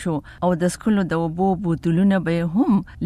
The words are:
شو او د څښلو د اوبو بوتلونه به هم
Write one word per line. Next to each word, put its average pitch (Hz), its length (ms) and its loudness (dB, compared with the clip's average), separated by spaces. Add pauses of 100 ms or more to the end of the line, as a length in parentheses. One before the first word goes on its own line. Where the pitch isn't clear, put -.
شو 165 100 0 (280)
او 180 100 2
د 165 100 -2 (120)
څښلو 208 360 0
د 165 140 0
اوبو 170 240 0 (180)
بوتلونه 170 640 2
به 170 260 0
هم 233 240 2 (260)